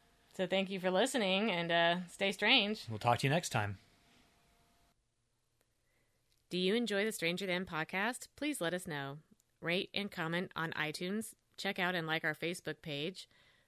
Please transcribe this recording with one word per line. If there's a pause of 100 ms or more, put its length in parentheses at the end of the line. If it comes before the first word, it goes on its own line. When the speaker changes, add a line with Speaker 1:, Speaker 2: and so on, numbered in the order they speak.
(360)
Speaker 1:
So
thank
you
for
listening,
and,
uh, (160)
stay
strange.
Speaker 2:
We'll
talk
to
you
next
time. (2750)
Speaker 1:
Do
you
enjoy
the
Stranger
Than
podcast?
Please
let
us
know. (440)
Rate
and
comment
on
iTunes. (240)
Check
out
and
like
our
Facebook
page, (400)